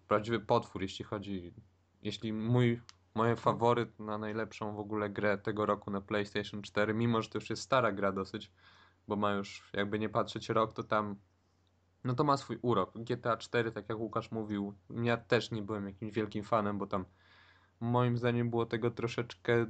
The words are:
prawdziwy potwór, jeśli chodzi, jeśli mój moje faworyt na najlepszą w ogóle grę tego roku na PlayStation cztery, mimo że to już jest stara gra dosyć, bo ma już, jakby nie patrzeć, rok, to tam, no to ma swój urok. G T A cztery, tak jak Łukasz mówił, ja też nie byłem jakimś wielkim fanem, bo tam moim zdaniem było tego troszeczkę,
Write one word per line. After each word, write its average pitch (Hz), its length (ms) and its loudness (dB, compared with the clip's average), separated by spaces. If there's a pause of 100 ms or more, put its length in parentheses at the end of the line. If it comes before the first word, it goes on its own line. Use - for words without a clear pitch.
prawdziwy 107 320 2
potwór, 104 420 0
jeśli 95 220 -6
chodzi, 95 480 -8 (500)
jeśli 107 300 -6
mój 117 480 4 (340)
moje 113 220 4
faworyt 117 640 2
na 107 180 -6
najlepszą 107 580 -6
w 104 40 -6
ogóle 104 300 -2
grę 101 280 2
tego 104 280 -2
roku 101 240 0
na 98 100 -2
PlayStation 104 600 -4
cztery, 104 320 0
mimo 117 280 2
że 110 60 -6
to - 100 -4
już - 120 -8
jest 110 120 -6
stara 120 300 4
gra 98 200 2
dosyć, 98 380 -6 (580)
bo 107 80 0
ma 101 160 2
już, - 400 -6
jakby 101 260 -2
nie 107 100 0
patrzeć, 107 400 -2
rok, 110 240 2
to 120 100 -8
tam, 104 340 -2 (880)
no 127 100 0
to 151 100 2
ma 143 120 4
swój 120 260 -6
urok. 110 360 2
G 117 180 -4
T 120 160 -2
A 110 40 0
cztery, 113 360 -2
tak 101 160 -8
jak 110 100 -4
Łukasz 110 320 -4
mówił, 104 440 -2 (280)
ja 117 140 2
też 117 340 2
nie 110 120 -4
byłem 101 240 -4
jakimś 101 260 -8
wielkim 107 320 -2
fanem, 104 340 2
bo 98 80 -4
tam 98 180 -2 (760)
moim 120 380 2
zdaniem 120 320 0
było 117 160 0
tego 117 240 0
troszeczkę, 120 800 0